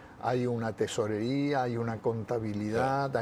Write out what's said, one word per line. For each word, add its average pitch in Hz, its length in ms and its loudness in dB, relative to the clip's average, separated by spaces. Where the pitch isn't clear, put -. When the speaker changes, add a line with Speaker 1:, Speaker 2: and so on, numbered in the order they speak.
Speaker 1:
hay 123 280 2
una 113 280 0
tesorería, 123 840 2
hay 120 160 0
una 113 220 -2
contabilidad, 113 1120 0
Speaker 2:
Claro. 120 100 2